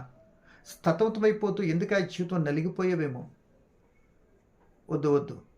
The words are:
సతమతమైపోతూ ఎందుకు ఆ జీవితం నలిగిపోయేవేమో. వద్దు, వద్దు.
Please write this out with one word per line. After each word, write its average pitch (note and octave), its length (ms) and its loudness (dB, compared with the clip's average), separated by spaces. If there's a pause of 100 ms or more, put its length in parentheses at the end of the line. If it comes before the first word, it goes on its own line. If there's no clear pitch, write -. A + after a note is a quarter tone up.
(680)
సతమతమైపోతూ G#3 960 0
ఎందుకు F3+ 320 0
ఆ G3 60 4 (120)
జీవితం F3 320 -2
నలిగిపోయేవేమో. D#3 800 0 (1700)
వద్దు, D3+ 200 0
వద్దు. C#3+ 280 2 (220)